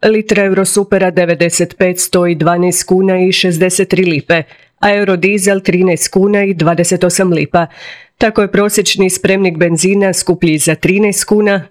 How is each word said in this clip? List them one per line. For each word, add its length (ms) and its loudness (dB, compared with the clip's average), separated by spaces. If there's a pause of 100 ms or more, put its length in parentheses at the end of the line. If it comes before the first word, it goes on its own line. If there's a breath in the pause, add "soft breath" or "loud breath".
Litra 400 0
Eurosupera 680 0
devedeset 640 0
pet 220 0
stoji 360 0
dvanaest 480 0
kuna 360 0
i 120 2
šezdeset 580 -2
tri 160 0
lipe, 380 -2 (360 soft breath)
a 160 2
eurodizel 640 0
trinaest 540 0
kuna 300 2
i 100 -2
dvadeset 500 0
osam 300 0
lipa. 340 0 (500 loud breath)
Tako 240 0
je 100 -2
prosječni 580 0
spremnik 480 -2
benzina 560 0
skuplji 440 0
za 180 0
trinaest 500 0
kuna, 460 0